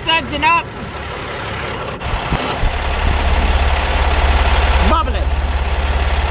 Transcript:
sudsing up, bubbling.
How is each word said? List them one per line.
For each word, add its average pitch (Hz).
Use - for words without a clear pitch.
sudsing 311
up, 330
bubbling. 320